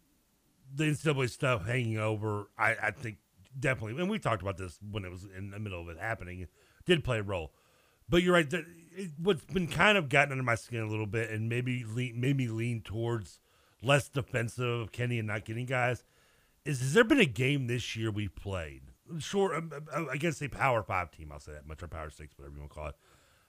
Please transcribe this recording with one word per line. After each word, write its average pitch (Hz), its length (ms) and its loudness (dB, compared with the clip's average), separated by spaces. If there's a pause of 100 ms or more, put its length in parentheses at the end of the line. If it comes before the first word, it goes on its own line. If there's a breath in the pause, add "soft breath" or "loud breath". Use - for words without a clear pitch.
(720)
the 156 120 2
N 151 100 4
C - 120 -2
double 135 160 2
A 123 40 2
stuff 120 380 0
hanging 117 320 0
over, 107 600 0
I, 110 240 4
I 107 100 2
think 107 260 -10 (400)
definitely, 127 440 -2
and 180 80 0
we 214 100 -2
talked 110 220 0
about 95 160 -4
this 92 200 -10 (140)
when 101 140 -6
it 87 60 -10
was 92 140 -12 (120)
in 98 140 -8
the 101 80 -12
middle 98 220 -6
of 85 80 -10
it 82 80 -12
happening, 92 440 -6
it 87 80 -10 (360)
did 170 180 4
play 117 160 0
a 104 40 -2
role. 90 300 -4 (560)
But 180 140 6
you're 180 100 6
right. 170 160 6
That 160 160 -4 (300)
it, 185 160 -8 (100)
what's 180 240 2
been 175 220 0
kind 202 300 6
of 151 120 2
gotten 143 220 6
under 131 120 -2
my 117 120 4
skin 113 260 -6
a 110 60 -2
little 107 180 -2
bit 110 240 0
and 110 180 -2
maybe 123 380 -2
le-, 117 280 -2
made 131 240 2
me 127 100 2
lean 113 340 -2
towards 113 580 -2 (420)
less 135 280 4
defensive 120 720 -2
of 104 100 -8
Kenny 120 280 -2
and 107 80 -2
not 104 180 -4
getting 117 200 -6
guys 123 380 0 (640)
is, 143 160 -2
has 135 120 -2
there 240 100 8
been 214 160 6
a 196 60 10
game 127 420 0
this 117 280 -2
year 113 160 0
we 104 160 -2
played? 80 540 -8 (380)
Sure, 190 360 0
um, 165 200 -6
um, 151 180 -12
um, 147 160 -2
against 147 320 -2
a 139 80 -4
Power 120 340 2
Five 90 280 -2
team, 76 200 -14
I'll 73 80 -12
say 76 140 -14
that 73 140 -14
much, 78 140 -12
or 85 60 -10
Power 80 220 -10
Six, 76 280 -18
whatever 71 180 -16
you 73 60 -12
wanna 73 120 -14
call 76 140 -8
it. 73 80 -10 (540)